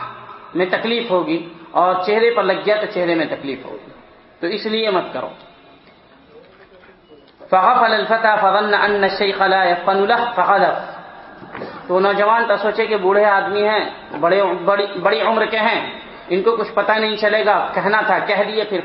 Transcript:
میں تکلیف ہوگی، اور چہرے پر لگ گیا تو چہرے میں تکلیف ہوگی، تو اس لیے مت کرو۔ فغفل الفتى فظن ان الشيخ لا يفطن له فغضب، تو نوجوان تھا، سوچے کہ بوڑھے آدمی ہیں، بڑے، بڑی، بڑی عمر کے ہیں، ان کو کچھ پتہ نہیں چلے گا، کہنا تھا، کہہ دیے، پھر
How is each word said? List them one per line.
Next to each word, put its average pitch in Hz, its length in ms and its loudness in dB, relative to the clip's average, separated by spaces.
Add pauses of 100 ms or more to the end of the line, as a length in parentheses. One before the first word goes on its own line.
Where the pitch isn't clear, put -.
(540)
میں 180 160 0
تکلیف 226 400 -2
ہوگی، 170 380 -2 (220)
اور 180 240 2 (120)
چہرے 226 240 4
پر 226 120 0
لگ 190 100 2 (140)
گیا 208 140 2
تو 202 140 -4
چہرے 175 200 0
میں 160 120 0
تکلیف 135 380 -8
ہوگی، - 260 -16 (500)
تو 170 60 -4
اس 202 200 -4
لیے 220 240 -2
مت 180 220 -2
کرو۔ - 160 -8 (2000)
فغفل 220 540 2
الفتى 220 360 0 (120)
فظن 202 340 2
ان 202 300 2
الشيخ 196 380 0
لا 190 220 4
يفطن 175 320 0
له 233 280 2 (100)
فغضب، 180 680 2 (840)
تو 180 140 2
نوجوان 202 460 2
تھا، - 100 2
سوچے 214 300 -2
کہ 214 100 0
بوڑھے 196 280 4
آدمی 202 440 2
ہیں، 185 220 0 (300)
بڑے، 180 220 4 (220)
بڑی، 196 220 2 (160)
بڑی 214 180 2
عمر 214 240 2
کے 220 140 -4
ہیں، 214 420 -2 (280)
ان 185 140 0
کو 226 140 2
کچھ 214 180 -4
پتہ 208 180 2
نہیں 214 240 0
چلے 214 300 2
گا، 196 280 2
کہنا 202 260 2
تھا، 196 180 2
کہہ 196 280 0
دیے، 214 180 -2
پھر 190 200 -4